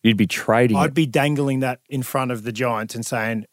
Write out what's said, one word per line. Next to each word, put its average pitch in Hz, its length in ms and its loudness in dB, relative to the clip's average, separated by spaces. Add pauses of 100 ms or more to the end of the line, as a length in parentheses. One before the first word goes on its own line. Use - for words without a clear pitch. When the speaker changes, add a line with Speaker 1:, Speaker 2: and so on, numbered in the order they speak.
Speaker 1:
You'd 113 160 4
be 101 80 4
trading 113 500 2
Speaker 2:
I'd 151 140 2
Speaker 1:
it. 135 40 -14
Speaker 2:
be 160 120 2
dangling 139 540 0
that 127 280 -4
in 135 140 -4
front 127 300 -2
of 110 100 -6
the 117 100 -6
Giants 113 420 -4
and 113 120 -8
saying 110 460 -4